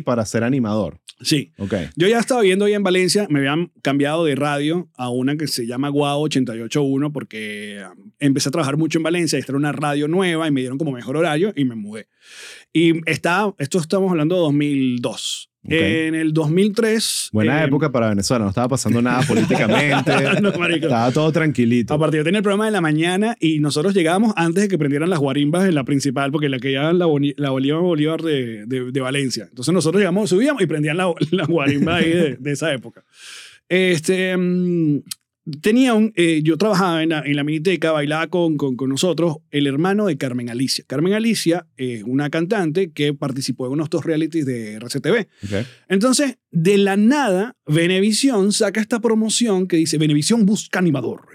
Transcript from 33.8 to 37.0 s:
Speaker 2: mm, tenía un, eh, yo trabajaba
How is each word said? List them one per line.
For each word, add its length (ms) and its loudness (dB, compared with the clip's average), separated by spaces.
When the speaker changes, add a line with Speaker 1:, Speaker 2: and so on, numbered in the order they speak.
Speaker 2:
mm, 640 0
tenía 320 4
un, 220 2
eh, 260 2
yo 160 2
trabajaba 460 2